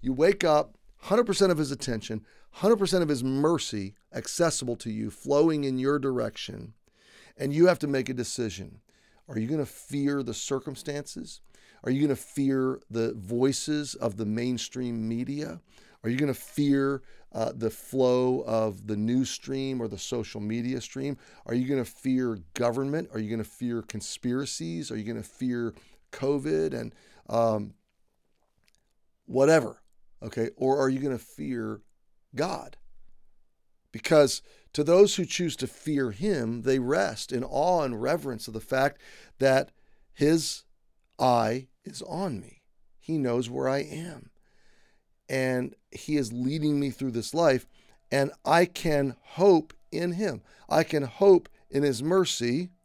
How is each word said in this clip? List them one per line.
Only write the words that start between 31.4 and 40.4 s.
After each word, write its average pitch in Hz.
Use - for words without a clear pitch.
God? 151
Because 147
to 147
those 190
who 180
choose 170
to 131
fear 139
him, 120
they 135
rest 143
in 123
awe 156
and 120
reverence 135
of 113
the 110
fact 131
that 135
his 156